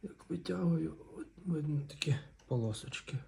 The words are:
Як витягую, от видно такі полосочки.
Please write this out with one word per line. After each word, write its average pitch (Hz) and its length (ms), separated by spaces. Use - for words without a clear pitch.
Як - 280
витягую, 170 680
от 160 100
видно 151 360
такі - 340
полосочки. 113 680